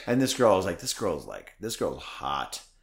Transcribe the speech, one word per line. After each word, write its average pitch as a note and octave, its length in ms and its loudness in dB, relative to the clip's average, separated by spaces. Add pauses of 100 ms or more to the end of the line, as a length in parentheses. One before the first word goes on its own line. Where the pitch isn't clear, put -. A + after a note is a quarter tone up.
And B2 140 4
this C3 120 2
girl, A2+ 200 6
I - 20 8
was F#2 100 4
like, F2 140 -4
"This C3 140 -4
girl's, E2 320 -2
like, G1+ 340 -14
this A2+ 160 -6
girl's C#2 260 -2
hot. - 600 -6 (220)